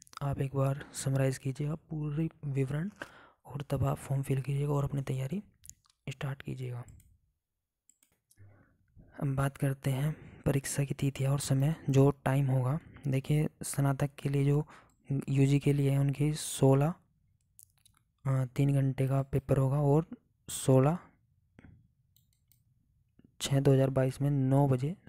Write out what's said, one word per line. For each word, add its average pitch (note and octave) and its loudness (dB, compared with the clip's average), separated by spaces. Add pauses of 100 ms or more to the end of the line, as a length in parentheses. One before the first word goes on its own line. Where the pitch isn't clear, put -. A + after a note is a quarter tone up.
(220)
आप C#3 -4
एक C3+ -4
बार C#3 -2
समराइज C3+ -2
कीजिएगा D3 -6
पूरी D3+ -6 (160)
विवरण C#3 -4 (560)
और C#3 -10
तब C#3 -2
आप C#3 0
फॉर्म C3+ -4
फिल C3+ -2
कीजिएगा C#3+ -2
और C#3+ 0
अपनी C#3 -4
तैयारी C3 -6 (640)
स्टार्ट C3+ -8
कीजिएगा। B2+ -10 (2500)
हम C#3 -4
बात C#3 -2
करते C#3 -2
हैं C#3+ -4 (100)
परीक्षा C#3 0
की C#3+ -4
तिथियाँ C3+ -2
और C#3+ 0
समय, C#3+ 0 (140)
जो C#3 6
टाइम C3+ 0
होगा। C3 0 (280)
देखिए, C#3+ 0 (140)
स्नातक C#3 -2
के - -6
लिए C#3 0
जो C#3+ 2 (640)
यूजी C#3 4
के C#3+ 2
लिए C#3 2
है, C#3 2
उनकी C#3 0
सोलह, C#3 2 (1300)
अ, C3 0
तीन C#3 0
घंटे C3+ 0
का C3+ 0
पेपर C3+ -2
होगा C3+ 2
और D3 4 (420)
सोलह C3+ 4 (2500)
छः C#3 0
दो C#3 6
हज़ार C3+ 4
बाईस C3 -2
में C#3+ 0
नौ C#3 4
बजे, C3+ -2 (120)